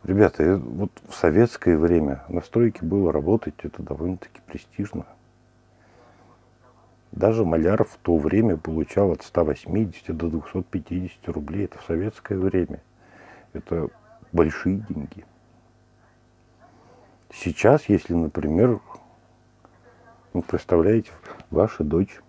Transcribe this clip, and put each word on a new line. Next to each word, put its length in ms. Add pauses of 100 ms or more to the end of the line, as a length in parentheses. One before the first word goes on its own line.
Ребята, 400
э, 120
вот 360 (180)
в 60
советское 640
время 500
на 120
стройке 440
было 260
работать, 520
это 180
довольно-таки 640
престижно. 640 (2000)
Даже 320
маляр 400
в 200
то 120
время 400
получал 580
от 100
ста 200
восьмидесяти 680
до 180
двухсот 380
пятидесяти 640
рублей. 340
Это 140
в 60
советское 520
время. 460 (720)
Это 340 (440)
большие 460
деньги. 480 (2000)
Сейчас, 560
если, 240
например, 680 (1500)
ну, 100
представляете, 680 (400)
ваша 340
дочь 460